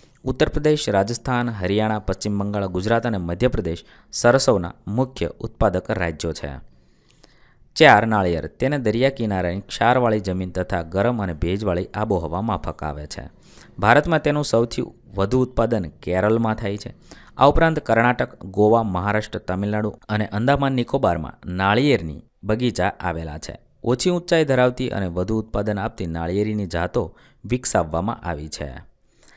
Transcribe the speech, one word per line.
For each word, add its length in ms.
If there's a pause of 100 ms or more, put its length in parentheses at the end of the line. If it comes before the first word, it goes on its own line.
(240)
ઉત્તર 260
પ્રદેશ, 400
રાજસ્થાન, 600
હરિયાણા, 500
પશ્ચિમ 400
બંગાળ, 260
ગુજરાત 400
અને 120
મધ્યપ્રદેશ 680 (260)
સરસવના 640 (140)
મુખ્ય 520
ઉત્પાદક 520
રાજ્યો 420
છે. 160 (1300)
ચાર, 320
નાળિયેર. 400
તેને 320
દરિયા 300
કિનારાની 520
ક્ષારવાળી 580
જમીન 320
તથા 300
ગરમ 400
અને 120
ભેજવાળી 520
આબોહવા 560
માફક 420
આવે 240
છે. 220 (500)
ભારતમાં 420
તેનું 240
સૌથી 380 (320)
વધુ 260
ઉત્પાદન 440
કેરળમાં 720
થાય 220
છે. 160 (440)
આ 80
ઉપરાંત 340
કર્ણાટક, 680
ગોવા, 380
મહારાષ્ટ્ર, 560
તમિલનાડુ 600 (100)
અને 160
અંદામાન 460
નિકોબારમાં 840
નાળિયેરની 680 (220)
બગીચા 560
આવેલા 380
છે. 220 (240)
ઓછી 260
ઊંચાઈ 360
ધરાવતી 440
અને 180
વધુ 320
ઉત્પાદન 400
આપતી 260
નાળિયેરીની 600
જાતો 520 (280)
વિકસાવવામાં 720
આવી 300
છે. 240 (640)